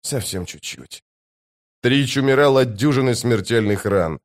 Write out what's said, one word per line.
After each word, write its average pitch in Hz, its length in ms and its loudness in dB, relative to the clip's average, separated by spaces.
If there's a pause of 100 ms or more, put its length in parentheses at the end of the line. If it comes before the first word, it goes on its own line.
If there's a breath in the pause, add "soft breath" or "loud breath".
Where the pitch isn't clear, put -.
Совсем 95 440 -8
чуть-чуть. - 560 -16 (800)
Трич 131 320 0
умирал 135 400 4
от 127 200 2
дюжины 131 380 2
смертельных 113 720 0
ран. 87 400 0